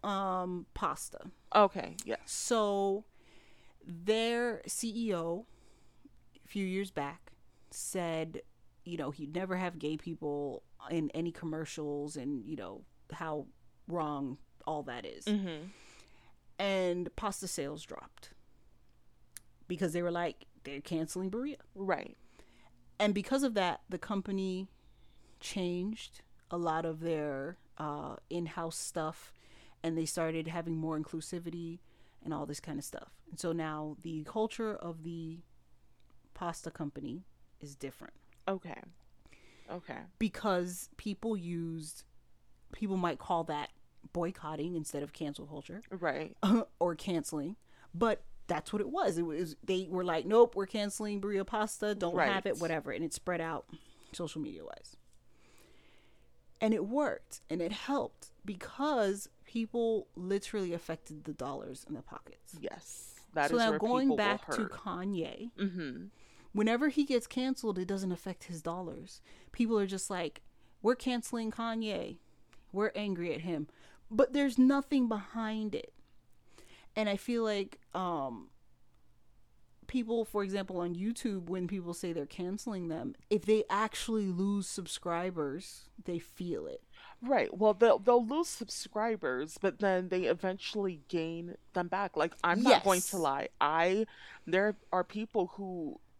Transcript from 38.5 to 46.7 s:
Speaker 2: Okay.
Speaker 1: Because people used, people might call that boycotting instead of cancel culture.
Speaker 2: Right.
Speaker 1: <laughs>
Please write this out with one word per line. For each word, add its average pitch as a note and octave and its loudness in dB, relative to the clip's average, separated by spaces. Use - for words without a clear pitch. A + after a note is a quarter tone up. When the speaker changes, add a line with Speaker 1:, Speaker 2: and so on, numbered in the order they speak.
Speaker 2:
Okay. F3 -10
Speaker 1:
Because F3+ 0
people G#3+ -4
used, E3+ -6
people F#3+ -2
might F3 0
call E3 0
that D3 -4
boycotting E3 -4
instead D3+ -4
of D3 -8
cancel D3+ -8
culture. D#3 -12
Speaker 2:
Right. D#3+ -2
Speaker 1:
<laughs> G#3+ 6